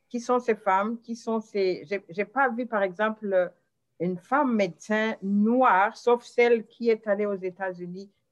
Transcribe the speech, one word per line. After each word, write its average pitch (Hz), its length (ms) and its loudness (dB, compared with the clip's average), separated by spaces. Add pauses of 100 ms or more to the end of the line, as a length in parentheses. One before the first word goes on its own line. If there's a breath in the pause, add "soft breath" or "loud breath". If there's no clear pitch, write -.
qui 240 140 -8
sont 247 180 0
ces 240 160 0
femmes, 208 460 0
qui 233 160 -12
sont 226 240 -4
ces, 190 440 -2
j'ai, 196 220 -6
j'ai 175 160 -6
pas 254 260 0
vu, 240 160 -6
par 220 180 -2
exemple, 196 680 -2 (480)
une 180 180 -4
femme 254 380 0
médecin 214 680 -2
noire, 208 760 4
sauf 240 260 2
celle 240 440 2
qui 233 220 -4
est 220 180 0
allée 208 180 0
aux 202 100 -4
États-Unis, 185 720 -8 (220)